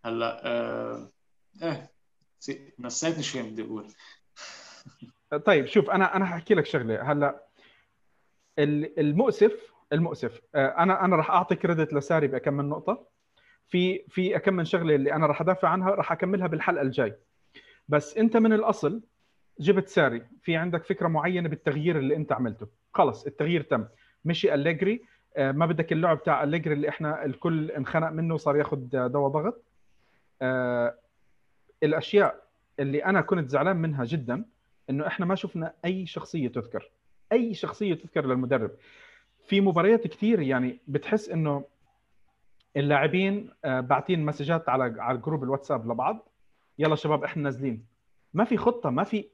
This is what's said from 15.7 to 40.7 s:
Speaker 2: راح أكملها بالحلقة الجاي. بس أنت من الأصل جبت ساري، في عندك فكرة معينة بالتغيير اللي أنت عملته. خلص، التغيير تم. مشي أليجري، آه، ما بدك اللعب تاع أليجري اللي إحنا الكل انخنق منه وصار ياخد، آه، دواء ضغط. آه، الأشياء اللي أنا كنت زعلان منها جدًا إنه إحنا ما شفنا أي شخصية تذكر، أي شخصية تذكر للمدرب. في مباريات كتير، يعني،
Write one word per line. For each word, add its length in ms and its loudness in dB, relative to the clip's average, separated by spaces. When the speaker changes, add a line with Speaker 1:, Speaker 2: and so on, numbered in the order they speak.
Speaker 2:
راح 220 0
أكملها 360 -2
بالحلقة 340 -2
الجاي. 340 -2
بس 300 0
أنت 200 4
من 160 6
الأصل 480 0
جبت 280 2
ساري، 400 2
في 140 -2
عندك 280 -2
فكرة 240 -2
معينة 420 0
بالتغيير 500 0
اللي 160 0
أنت 160 -4
عملته. 360 -4
خلص، 320 2
التغيير 360 0
تم. 240 -2
مشي 280 2
أليجري، 480 0
آه، 160 2
ما 140 2
بدك 260 -2
اللعب 320 2
تاع 200 2
أليجري 300 -2
اللي 160 -2
إحنا 360 -6
الكل 460 -4
انخنق 380 -2
منه 240 -4
وصار 240 0
ياخد، 380 -2
آه، 120 0
دواء 220 0
ضغط. 340 -4
آه، 540 0
الأشياء 640 2
اللي 260 -2
أنا 160 4
كنت 280 0
زعلان 280 2
منها 280 -2
جدًا 400 -4
إنه 180 -2
إحنا 180 -4
ما 100 0
شفنا 380 -6
أي 200 -4
شخصية 420 -6
تذكر، 440 -8
أي 220 2
شخصية 400 -4
تذكر 320 -4
للمدرب. 460 -2
في 140 4
مباريات 460 4
كتير، 320 0
يعني، 480 -2